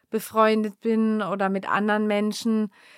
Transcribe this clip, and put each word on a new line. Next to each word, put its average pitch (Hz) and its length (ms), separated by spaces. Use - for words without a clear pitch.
befreundet 220 720
bin 220 420
oder 196 280
mit 196 180
anderen 214 380
Menschen. 214 640